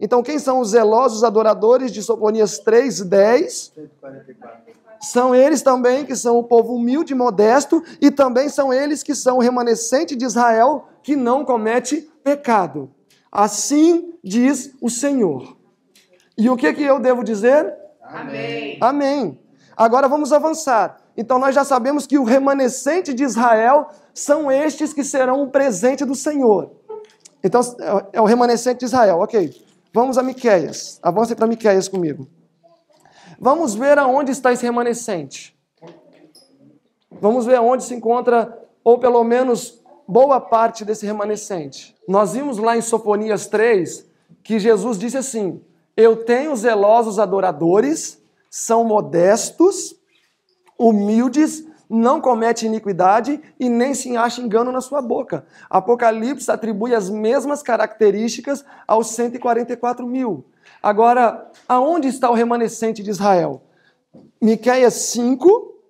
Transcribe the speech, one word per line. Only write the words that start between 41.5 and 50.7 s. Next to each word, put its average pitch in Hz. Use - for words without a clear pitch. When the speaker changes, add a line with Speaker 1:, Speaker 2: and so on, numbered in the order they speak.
Speaker 1:
Nós 190
vimos 269
lá 233
em 226
Sofonias 214
três 214
que 214
Jesus 220
disse 233
assim: 220
"Eu 226
tenho 262
zelosos 214
adoradores, 190
são 226
modestos, 208